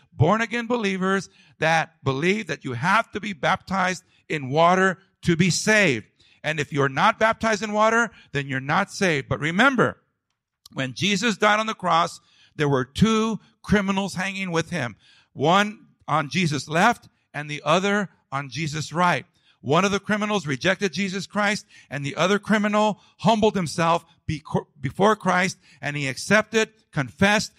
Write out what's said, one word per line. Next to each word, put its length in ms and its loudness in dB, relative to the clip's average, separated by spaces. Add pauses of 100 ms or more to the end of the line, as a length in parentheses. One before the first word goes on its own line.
(120)
born-again 540 0
believers 640 -2 (300)
that 460 0
believe 420 -2
that 180 -8
you 100 -6
have 360 0
to 100 -8
be 120 -8
baptized 720 -2 (240)
in 220 -6
water 480 4 (240)
to 140 2
be 140 4
saved. 560 2 (380)
And 160 -4
if 120 -6
you're 160 2
not 300 0
baptized 440 0
in 100 -6
water, 380 2 (220)
then 140 -4
you're 140 -6
not 320 -2
saved. 360 -2
But 120 -6
remember, 600 2 (720)
when 220 -6
Jesus 420 0
died 220 2
on 80 -4
the 80 -6
cross, 460 -2 (340)
there 140 0
were 160 2
two 560 2 (220)
criminals 520 0
hanging 380 -6
with 180 -2
him, 260 -6 (360)
one 540 0 (200)
on 240 -2
Jesus' 380 -2
left 400 0 (260)
and 160 -10
the 140 -10
other 460 0 (200)
on 200 -8
Jesus' 420 -6
right. 320 0 (360)
One 240 2
of 60 0
the 80 -2
criminals 480 -2
rejected 460 -2
Jesus 340 -6
Christ, 400 -2 (240)
and 140 -8
the 100 -8
other 240 2
criminal 600 0 (180)
humbled 380 2
himself 480 0 (240)
beco-, 380 -4 (140)
before 360 2
Christ, 420 0 (220)
and 160 -6
he 100 -4
accepted, 640 0 (220)
confessed, 680 0